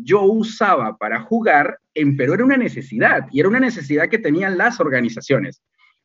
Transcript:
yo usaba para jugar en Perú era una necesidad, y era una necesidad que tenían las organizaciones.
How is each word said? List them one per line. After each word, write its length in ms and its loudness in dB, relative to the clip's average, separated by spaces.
yo 200 2
usaba 720 0
para 240 -4
jugar 580 0
en 240 0
Perú 160 0
era 120 2
una 120 4
necesidad, 760 -2
y 80 0
era 100 4
una 120 2
necesidad 480 -2
que 100 -2
tenían 380 0
las 240 0
organizaciones. 800 -2